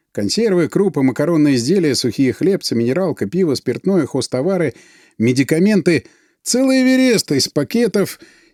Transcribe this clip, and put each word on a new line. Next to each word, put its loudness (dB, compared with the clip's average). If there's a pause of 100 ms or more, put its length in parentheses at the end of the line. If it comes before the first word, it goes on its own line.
(120)
Консервы, 0
крупы, 0
макаронные 2
изделия, 0
сухие 0
хлебцы, -2
минералка, -2
пиво, 0
спиртное, -2
хозтовары, -2 (440)
медикаменты. 2 (360)
Целый 0
Эверест 2
из 0
пакетов -2 (340)